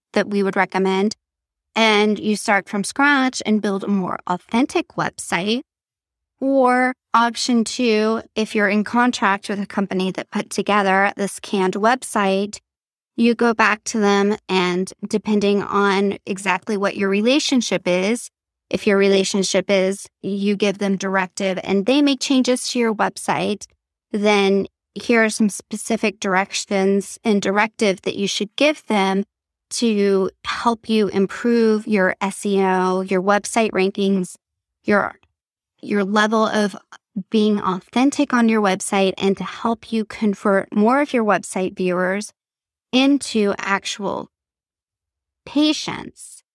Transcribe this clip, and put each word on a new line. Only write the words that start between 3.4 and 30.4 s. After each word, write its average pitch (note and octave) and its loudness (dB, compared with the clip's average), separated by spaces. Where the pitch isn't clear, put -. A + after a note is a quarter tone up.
and G#3+ 0
build G3 -4
a - -4
more F#3+ -2
authentic A#3 -2
website. G3+ -4
Or B3+ 2
option A#3 2
two, A3 0
if A3 -4
you're G#3 2
in G#3 2
contract A#3+ 0
with G3+ -4
a G3 -6
company F#3+ -2
that - -10
put - -6
together G3 2
this G3 -4
canned F#3 -2
website, G#3 0
you A#3 4
go A#3 2
back G#3+ 2
to - -4
them, G3+ 4
and F3+ 0
depending G3+ 0
on G3+ 0
exactly G3 -4
what G3 -2
your G3 0
relationship A3 0
is, F#3 0
if - -4
your G3+ 4
relationship G3 2
is G3 0
you G3+ -2
give G3+ 0
them G3 0
directive F#3+ -4
and G3 0
they C4 2
make C#4 2
changes B3+ 0
to B3+ -4
your A3+ 0
website, G3 -4
then G3+ 2
here A3+ 2
are A3 2
some G#3+ 0
specific - -6
directions G3 -2
and G3+ 2
directive G3+ -2
that - -6
you G3 -2
should - -6
give C4 0
them G3 0
to G3+ 0